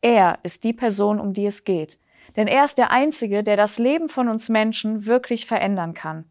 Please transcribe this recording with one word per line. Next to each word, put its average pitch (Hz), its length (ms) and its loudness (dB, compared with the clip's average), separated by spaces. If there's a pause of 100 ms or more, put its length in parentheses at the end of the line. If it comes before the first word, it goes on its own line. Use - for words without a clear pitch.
Er 214 400 4
ist - 220 -10
die 226 100 0
Person, 208 460 0
um 202 140 -4
die 202 120 -2
es 202 180 -4
geht. 165 360 -4 (360)
Denn 214 120 0
er 277 180 4
ist 285 140 -2
der 247 100 4
Einzige, 240 540 0
der 208 120 2
das 208 220 2
Leben 294 320 0
von 247 180 -2
uns 226 220 -4
Menschen 220 560 -2
wirklich 240 400 0
verändern 190 480 -2
kann. 160 380 -12